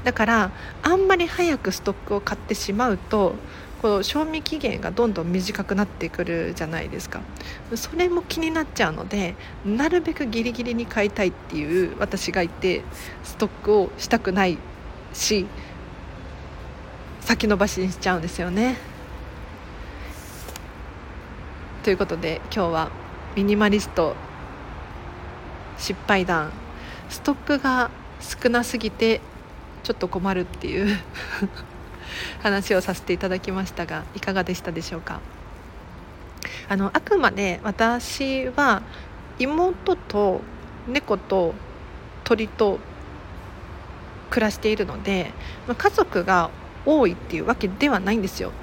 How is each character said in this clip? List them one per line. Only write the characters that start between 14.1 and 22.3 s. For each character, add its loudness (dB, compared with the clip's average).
く 0
な 4
い 2
し、 2
先 4
延 8
ば 6
し -2
に 2
し -6
ち 0
ゃ 6
う 0
ん -2
で -4
す -6
よ 0
ね。 4
と 4
い 8
う 4
こ 2
と -4
で、 -2